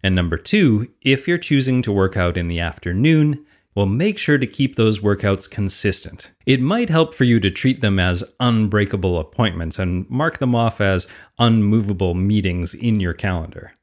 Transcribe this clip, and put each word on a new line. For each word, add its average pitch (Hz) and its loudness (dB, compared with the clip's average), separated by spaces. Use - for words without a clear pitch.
And 95 2
number 85 2
two, 110 2
if 135 2
you're 175 0
choosing 131 0
to 110 -2
work 95 2
out 87 0
in 87 -2
the 85 -2
afternoon, 139 0
well, 101 0
make 165 0
sure 147 2
to 131 0
keep 135 -2
those 110 2
workouts 101 0
consistent. - -6
It 131 -2
might 202 -2
help 160 0
for - -2
you 120 4
to 95 0
treat - -2
them 98 0
as 90 0
unbreakable 104 0
appointments 85 -4
and 90 -4
mark 151 -4
them 123 0
off 117 0
as 95 0
unmovable 104 2
meetings 92 0
in 113 0
your 87 -2
calendar. 87 -6